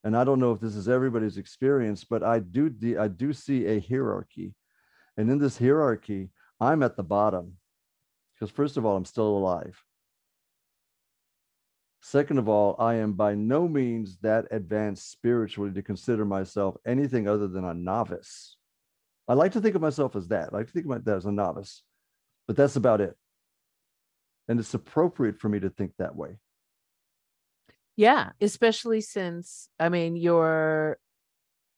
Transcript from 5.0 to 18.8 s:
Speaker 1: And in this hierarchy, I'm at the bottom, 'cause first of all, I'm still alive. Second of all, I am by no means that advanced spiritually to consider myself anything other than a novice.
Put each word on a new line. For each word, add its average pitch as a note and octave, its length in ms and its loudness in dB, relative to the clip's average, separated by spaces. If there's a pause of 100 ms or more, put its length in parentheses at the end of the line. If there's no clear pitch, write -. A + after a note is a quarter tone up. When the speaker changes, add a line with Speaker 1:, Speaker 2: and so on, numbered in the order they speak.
Speaker 1:
And A2 120 2
in C#3 80 2
this C#3 200 0
hierarchy, A#2+ 720 2 (280)
I'm C#3+ 240 2
at A#2+ 140 0
the F#2+ 80 -6
bottom, F#2 540 0 (840)
'cause G#2+ 100 -8
first C#3+ 280 -2
of A2+ 80 0
all, G2+ 100 4
I'm F#2 80 -2
still G#2+ 320 0
alive. F2+ 420 -2 (2250)
Second C#3+ 380 0
of G#2+ 100 0
all, G#2 300 4
I A#2 160 2
am G#2+ 180 0
by G#2 220 2
no B2+ 340 0
means A#2 520 -2
that A2 300 2
advanced G#2 600 -4
spiritually G#2+ 640 -2
to F#2+ 100 -6
consider G#2+ 420 -2
myself G2 640 -2
anything B2 420 0
other G#2 200 0
than F#2 180 -6
a E2+ 80 -6
novice. F#2 840 -6 (720)